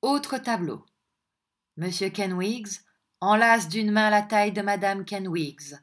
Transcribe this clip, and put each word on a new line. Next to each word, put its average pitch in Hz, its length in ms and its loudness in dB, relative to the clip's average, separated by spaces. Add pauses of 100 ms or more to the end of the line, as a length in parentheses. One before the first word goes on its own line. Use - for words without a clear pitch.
Autre 277 380 -2
tableau. 175 460 -4 (920)
Monsieur 180 320 -2
Kenwigs 202 720 -4 (400)
enlace 214 480 4
d'une 208 220 0
main 214 180 4
la 208 140 4
taille 208 280 2
de 208 100 -4
madame 196 440 -2
Kenwigs. 165 760 -6